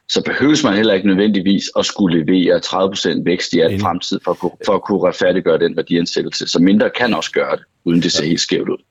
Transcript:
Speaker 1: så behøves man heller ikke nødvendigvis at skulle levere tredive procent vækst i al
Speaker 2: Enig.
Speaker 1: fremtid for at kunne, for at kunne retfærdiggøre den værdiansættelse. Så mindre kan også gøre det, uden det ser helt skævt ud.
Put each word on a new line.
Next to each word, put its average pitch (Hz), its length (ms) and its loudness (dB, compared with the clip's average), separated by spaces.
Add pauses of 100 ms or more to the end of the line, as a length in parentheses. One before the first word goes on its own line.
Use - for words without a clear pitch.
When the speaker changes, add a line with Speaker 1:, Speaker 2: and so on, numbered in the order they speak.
Speaker 1:
så 156 140 0
behøves 143 400 2
man 107 120 2
heller 110 180 2
ikke 95 140 0
nødvendigvis 98 560 2 (160)
at 95 60 0
skulle 87 400 0
levere 87 340 2
tredive 92 300 -2
procent 85 360 -4
vækst 87 280 -2
i 85 60 2
al 80 100 4
Speaker 2:
Enig. 98 120 -2
Speaker 1:
fremtid 90 420 -4
for 90 80 -4
at 87 80 -4
kunne, 87 120 -4 (140)
for 104 80 0
at 92 100 0
kunne 90 240 0
retfærdiggøre 87 520 2
den 82 160 0
værdiansættelse. 82 720 -2
Så - 120 -2
mindre 101 380 4
kan 117 160 0
også - 180 -4
gøre 71 240 -2
det, - 80 -8 (220)
uden 85 160 2
det 85 100 0
ser 78 140 -2
helt 85 140 0
skævt - 300 -2
ud. - 80 -4 (140)